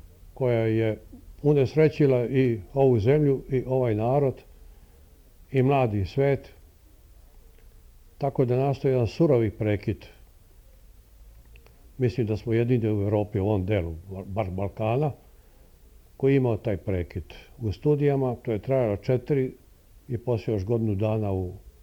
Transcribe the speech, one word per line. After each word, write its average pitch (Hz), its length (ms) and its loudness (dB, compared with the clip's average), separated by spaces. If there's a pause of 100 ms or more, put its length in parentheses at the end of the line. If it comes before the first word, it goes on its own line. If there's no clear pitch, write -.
(340)
koja 120 260 2
je 113 380 0 (440)
unesrećila 143 840 4
i 123 340 2 (140)
ovu 131 240 4
zemlju, 139 520 2
i 127 160 0
ovaj 127 280 0
narod, 127 480 0 (1080)
i 131 100 2
mladi 123 420 2
svet. 135 480 -2 (1700)
Tako 139 260 0
da 123 120 0
nastao 139 320 0
jedan 127 180 2
surovi 120 440 2
prekid. 104 560 -4 (1900)
Mislim 123 280 0
da 107 100 0
smo 113 160 -6
jedini 117 400 2
u 104 100 0
Evropi, 104 360 0
u 95 60 0
ovom 98 220 0
delu, 87 280 -2 (320)
bar 98 240 -4
Balkana, 110 640 -2 (1040)
koji 135 160 2
je 139 40 4
imao 127 200 2
taj 101 200 -4
prekid 90 480 -6 (340)
u 107 140 -4
studijama. 139 640 0
To 117 180 -6
je 104 60 -2
trajalo 120 380 0
četiri 131 560 -2 (560)
i 123 100 -6
poslije 117 360 -2
još 95 100 -2
godinu 113 300 0
dana 107 380 -2
u 92 200 -4 (300)